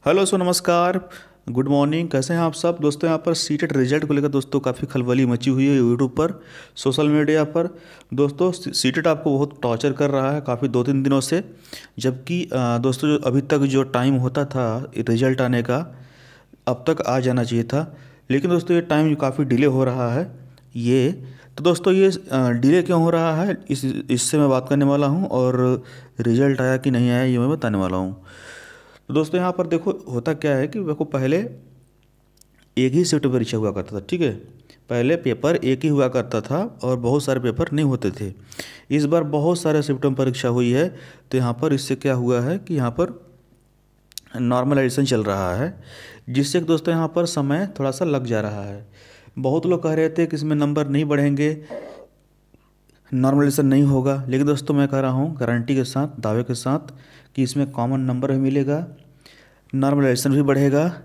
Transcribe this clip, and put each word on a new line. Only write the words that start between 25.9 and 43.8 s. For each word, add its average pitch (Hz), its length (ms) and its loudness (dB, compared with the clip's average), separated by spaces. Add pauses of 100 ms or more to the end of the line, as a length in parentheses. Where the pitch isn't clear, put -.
रिजल्ट 127 400 2
आया 131 160 2
कि 135 140 0
नहीं 123 200 2
आया, 123 140 2
ये 123 140 0
मैं 123 120 0
बताने 120 280 -2
वाला 92 180 0
हूँ। 92 280 -6 (840)
तो 139 60 -6
दोस्तों, 156 260 0
यहाँ 180 120 0
पर 180 140 -2
देखो, 165 460 -4
होता 120 200 -2
क्या 147 220 0
है 135 140 0
कि 170 100 -8
देखो, 156 260 -4
पहले 139 340 0 (1400)
एक 131 140 2
ही 170 120 4
शिफ्ट 147 220 0
परीक्षा 120 300 0
हुआ 107 140 0
करता 95 260 -6
था, 98 120 -8
ठीक 180 120 -2
है? 135 120 0 (580)
पहले 123 260 2
पेपर 143 400 0
एक 131 260 0
ही 160 60 0
हुआ 139 200 4
करता 123 320 -2
था 185 420 -6
और 127 140 0
बहुत 127 280 0
सारे 131 160 0
पेपर 127 320 -2
नहीं 147 140 0
होते 120 240 0
थे। 101 220 -10 (580)
इस 147 140 2
बार 160 180 2
बहुत 151 360 0
सारे 151 240 0
शिफ्ट 143 220 -2
में 135 100 2
परीक्षा 131 340 0
हुई 120 220 2
है, 160 260 0 (340)
तो 131 80 0
यहाँ 120 140 0
पर 147 200 -2
इससे 135 240 -2
क्या 135 180 0
हुआ 123 260 0
है 151 180 -2
कि 180 160 -6
यहाँ 127 160 0
पर - 400 -4 (1120)